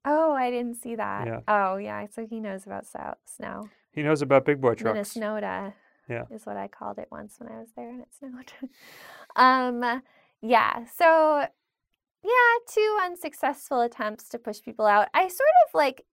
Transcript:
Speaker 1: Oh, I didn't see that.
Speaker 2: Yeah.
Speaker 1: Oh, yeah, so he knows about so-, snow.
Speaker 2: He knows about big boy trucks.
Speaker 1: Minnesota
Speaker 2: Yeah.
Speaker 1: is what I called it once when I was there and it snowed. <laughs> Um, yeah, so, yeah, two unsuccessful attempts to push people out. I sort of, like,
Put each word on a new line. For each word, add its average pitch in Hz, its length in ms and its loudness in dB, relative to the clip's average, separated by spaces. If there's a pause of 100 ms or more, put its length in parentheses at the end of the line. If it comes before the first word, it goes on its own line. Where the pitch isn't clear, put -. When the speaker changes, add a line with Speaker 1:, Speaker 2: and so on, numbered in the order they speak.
Speaker 1:
Oh, 302 280 2
I 247 180 -2
didn't 240 240 -6
see 233 200 -10
that. 208 300 -6
Speaker 2:
Yeah. 226 220 -6
Speaker 1:
Oh, 196 300 2
yeah, 208 340 -8
so 226 160 -10
he 226 120 -10
knows 196 260 -10
about 196 200 -10
so-, - 300 -10 (100)
snow. - 440 -14 (220)
Speaker 2:
He 151 120 -6
knows 151 180 2
about 135 240 6
big 147 140 2
boy 120 160 2
trucks. 208 400 -4
Speaker 1:
Minnesota 202 580 -6 (360)
Speaker 2:
Yeah. 117 200 -8
Speaker 1:
is 220 160 -18
what 208 120 -8
I 196 100 -8
called 208 320 -12
it - 100 -12
once - 300 -18
when 233 120 -16
I 220 80 -16
was 226 160 -20
there 240 140 -14
and 247 120 -16
it - 120 -20
snowed. 254 380 -18 (100)
<laughs> - 760 -18
Um, 247 640 2 (400)
yeah, 226 440 2
so, 311 600 4 (800)
yeah, 480 340 6 (100)
two 427 360 2
unsuccessful 294 760 -4
attempts 226 480 -4
to 240 100 -10
push 208 220 -10
people 220 240 -4
out. 208 280 6
I 370 140 2
sort 587 280 2 (120)
of, - 80 -16
like, 269 360 0